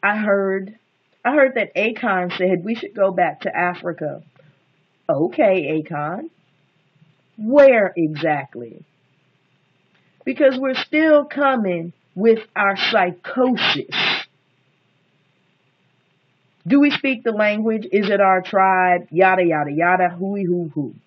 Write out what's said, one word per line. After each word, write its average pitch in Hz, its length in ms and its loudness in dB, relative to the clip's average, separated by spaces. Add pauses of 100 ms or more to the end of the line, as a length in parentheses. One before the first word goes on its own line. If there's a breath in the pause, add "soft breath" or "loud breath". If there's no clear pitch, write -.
I 208 160 -2
heard, 196 600 -4 (480)
I 254 80 0
heard 269 220 2
that 214 200 -4
Akon 196 600 -2
said 180 260 0
we 220 120 -4
should - 200 -12
go 196 160 0
back 175 300 -2
to - 140 -6
Africa. 175 680 -6 (880 soft breath)
Okay, 185 760 0
Akon. 165 460 -8 (1080)
Where 233 580 4
exactly? 147 880 -4 (1400)
Because 262 320 2
we're 262 180 -4
still 302 500 2
coming 214 680 -2 (220)
with 226 240 4 (160)
our 196 220 0
psychosis. 208 1160 -2 (2750)
Do 269 120 4
we 285 120 4
speak 269 320 -4
the 233 80 -2
language? 214 600 0
Is 202 180 0
it 202 120 2
our 185 200 4
tribe? 185 680 2
Yada, 185 340 4
yada, 151 280 0
yada. 175 380 2
Hooey, 196 340 -6
hoo, 175 320 -4
hoo. 147 180 -6 (140)